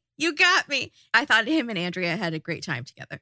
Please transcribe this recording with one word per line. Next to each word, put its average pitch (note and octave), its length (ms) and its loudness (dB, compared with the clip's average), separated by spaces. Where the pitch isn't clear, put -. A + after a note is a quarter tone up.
You D#4 160 0
got F4+ 340 4
me." C4+ 220 -4
I A#3+ 100 4
thought A3+ 220 4
him C#4 240 0
and G3+ 80 -4
Andrea F3 380 -2
had F3 180 -4
a D#3+ 60 -6
great - 240 -8
time B2+ 200 -6
together. - 380 -14